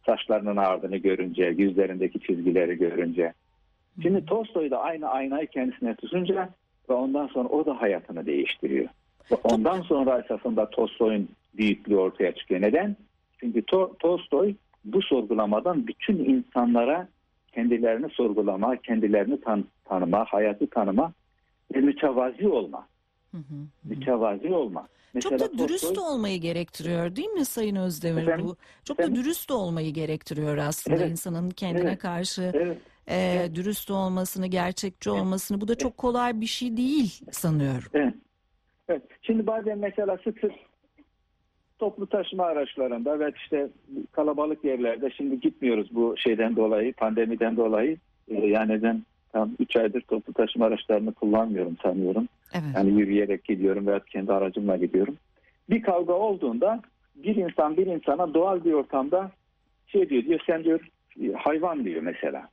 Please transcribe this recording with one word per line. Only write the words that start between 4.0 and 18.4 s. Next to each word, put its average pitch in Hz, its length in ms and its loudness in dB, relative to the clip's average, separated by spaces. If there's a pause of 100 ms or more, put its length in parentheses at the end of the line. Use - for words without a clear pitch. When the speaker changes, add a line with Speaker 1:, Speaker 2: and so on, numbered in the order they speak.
Speaker 1:
Şimdi 175 160 2
Speaker 2:
Hı 180 40 2
hı. 151 40 -14
Speaker 1:
Tolstoy 180 460 -2
da 123 80 0
aynı 156 300 -4
aynayı 135 380 -2
kendisine 127 480 -4
tutunca 185 540 -2 (400)
ve - 40 2
ondan 135 340 0
sonra 127 200 -2
o 151 180 0
da 127 160 -2
hayatını 85 440 -2
değiştiriyor. 69 600 -2 (460)
Ve 240 40 4
Speaker 2:
Çok 233 180 2
Speaker 1:
ondan 214 280 2
sonra 135 440 2
esasında 110 440 -2
Tolstoy'un 110 600 0 (280)
büyüklüğü 104 400 2
ortaya 92 380 2
çıkıyor. - 260 -2
Neden? 165 340 2 (440)
Çünkü 117 200 0
To-, 185 380 0
Tolstoy 175 560 2 (320)
bu 113 160 2
sorgulamadan 113 840 0
bütün - 300 -2
insanlara 131 880 2 (440)
kendilerini 117 580 2
sorgulama, 104 680 0